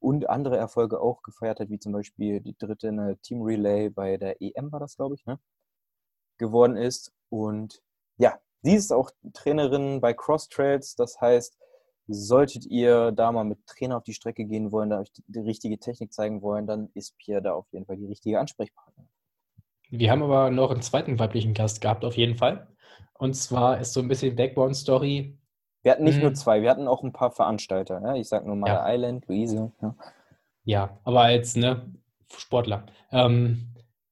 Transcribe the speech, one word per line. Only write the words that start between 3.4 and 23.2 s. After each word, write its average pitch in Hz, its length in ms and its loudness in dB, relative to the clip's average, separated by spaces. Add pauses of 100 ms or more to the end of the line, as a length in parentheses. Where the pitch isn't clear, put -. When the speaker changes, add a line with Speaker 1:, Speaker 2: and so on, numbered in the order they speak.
Speaker 1:
Relay 104 480 0
bei 98 280 -4
der 98 240 -6
E 98 140 -8
M 143 160 -8
war 147 100 -8
das, 143 160 -14
glaub 139 160 -4
ich, - 120 -14
ne? 135 140 -8 (960)
Geworden 120 380 4
ist. 120 380 -6 (160)
Und 107 520 -6 (360)
ja, 120 200 4 (240)
sie 170 140 6
ist 208 180 2
auch 123 160 2 (240)
Trainerin 139 680 0
bei 120 140 2
Cross - 360 -2
Trails. 139 460 -2
Das 120 240 -4
heißt, - 380 2 (500)
solltet 120 600 2
ihr 120 440 4
da 113 200 2
mal 113 120 0
mit 107 220 -6
Trainer 127 320 -6
auf 113 60 -8
die 113 100 -12
Strecke 113 320 -8
gehen 107 260 -4
wollen, 107 200 0
da 104 80 -2
euch 101 120 -10
die, - 160 -20
die 113 120 -12
richtige 107 400 -6
Technik 117 340 -10
zeigen 107 300 -4
wollen, 104 240 -4
dann 107 260 -6
ist - 240 -16
Pia 101 240 -4
da 95 120 -2
auf 90 180 -6
jeden 92 140 -12
Fall 95 120 -10
die 101 80 -12
richtige 104 340 -2
Ansprechpartnerin. - 720 -10 (800)
Speaker 2:
Wir 117 220 2
haben 147 120 4
aber 135 280 4
noch 127 200 2
einen 113 100 -4
zweiten 135 380 -2
weiblichen 110 340 0
Gast 110 280 -2
gehabt, 113 240 0
auf 120 120 -4
jeden 117 180 2
Fall. 139 320 0 (460)
Und 135 220 -4